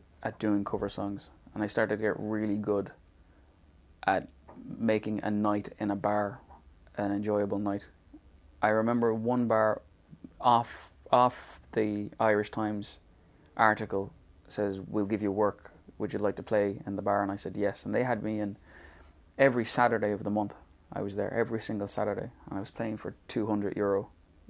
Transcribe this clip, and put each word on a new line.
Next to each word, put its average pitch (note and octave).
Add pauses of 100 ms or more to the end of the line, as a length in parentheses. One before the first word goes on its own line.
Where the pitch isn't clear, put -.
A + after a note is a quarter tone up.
(220)
at A2
doing G2+
cover G2+
songs, G2+ (240)
and G#2+
I G#2
started A2
to G#2
get G#2+
really G#2+
good G2+ (1120)
at F#2+ (500)
making A2
a -
night G#2
in G#2
a G2+
bar G#2 (560)
an G2+
enjoyable G#2
night. G2+ (760)
I G#2+
remember A2+
one A#2+
bar A2 (580)
off, - (200)
off - (120)
the G#2
Irish G#2+
Times G#2+ (560)
article G#2+ (360)
says, G2
"We'll G2+
give G2+
you G2+
work. G2+ (260)
Would G#2
you G#2
like G2+
to G2+
play G2+
in G2+
the G2
bar?" G2+
And G2
I G2
said, F#2+
"Yes." G2+
And G#2
they A2+
had B2
me G#2+
in G#2 (800)
every B2
Saturday A2+
of G#2
the G#2
month. G#2 (380)
I G#2
was G2+
there G2+
every A2+
single G#2
Saturday, G#2 (180)
and -
I G2
was G2+
playing A2
for G#2 (140)
two A2
hundred G#2
euro, G2+ (420)